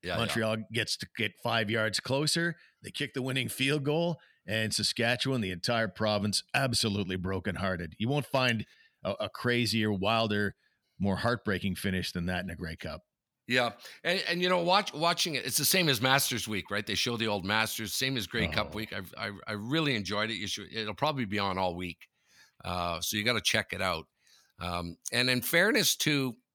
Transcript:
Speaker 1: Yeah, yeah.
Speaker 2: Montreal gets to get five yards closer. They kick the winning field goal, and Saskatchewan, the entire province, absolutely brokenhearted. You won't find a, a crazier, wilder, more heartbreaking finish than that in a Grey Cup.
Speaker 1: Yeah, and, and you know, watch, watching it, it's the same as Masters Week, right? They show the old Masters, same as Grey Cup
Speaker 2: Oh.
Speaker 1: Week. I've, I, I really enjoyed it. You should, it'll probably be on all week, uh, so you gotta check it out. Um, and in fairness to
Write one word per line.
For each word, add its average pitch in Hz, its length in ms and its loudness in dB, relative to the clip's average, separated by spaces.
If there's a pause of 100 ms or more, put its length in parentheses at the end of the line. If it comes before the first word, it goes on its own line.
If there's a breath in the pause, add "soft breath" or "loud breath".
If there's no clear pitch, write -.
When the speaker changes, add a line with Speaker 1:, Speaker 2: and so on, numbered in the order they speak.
Speaker 1:
Yeah, 90 100 -4
yeah. 85 40 0
Speaker 2:
Montreal 113 400 0 (160)
gets 113 240 -2
to - 100 -10 (100)
get 107 240 -2
five 113 280 0
yards 110 300 2
closer. 156 560 0 (280 soft breath)
They 151 80 -14
kick - 220 -6
the 135 80 -2
winning 127 280 0
field 139 360 0
goal, 160 340 0 (260 soft breath)
and 110 280 0
Saskatchewan, 120 680 2
the 95 100 -2
entire 113 360 0
province, 104 560 0 (100)
absolutely 107 640 2
brokenhearted. 92 800 -2
You 110 120 0
won't 143 180 0
find 123 380 2 (380 soft breath)
a, 95 80 0 (100)
a 104 80 -4
crazier, 113 600 2
wilder, 104 640 2 (440)
more 98 160 2
heartbreaking 98 600 0
finish 92 360 -2
than 87 160 -4
that 90 160 -2
in 95 60 -6
a 85 60 -8
Grey 80 200 -10
Cup. 78 260 -10 (460)
Speaker 1:
Yeah, 120 260 2 (300 loud breath)
and, 175 240 0
and 175 140 0
you 180 80 2
know, 180 140 4
watch, 185 280 4
watching 165 440 0
it, 120 100 -4
it's - 120 -2
the 147 80 2
same 185 220 4
as 123 140 4
Masters 131 460 2
Week, 104 240 -4
right? 104 140 -2
They 101 100 -2
show 120 200 0
the 113 120 0
old 101 180 0
Masters, 110 480 0
same 131 240 0
as 104 80 -4
Grey 110 220 0
Cup 107 240 0
Speaker 2:
Oh. - 40 -10
Speaker 1:
Week. 107 160 -8
I've, 92 240 -8
I, 104 140 -6 (160)
I 113 60 -8
really 131 440 0
enjoyed 104 360 -2
it. 113 60 -4
You 101 100 -6
should, 98 260 -8
it'll 107 220 -4
probably 139 300 0
be 101 120 -2
on 98 220 0
all 92 160 2
week, 87 320 -8 (560 soft breath)
uh, 87 380 -2
so - 160 -2
you 104 60 0
gotta 113 180 2
check - 300 0
it 95 120 -4
out. 82 220 -2 (540 soft breath)
Um, 87 380 -4 (140)
and 123 180 0
in 127 120 2
fairness 190 560 2
to 139 380 0 (200)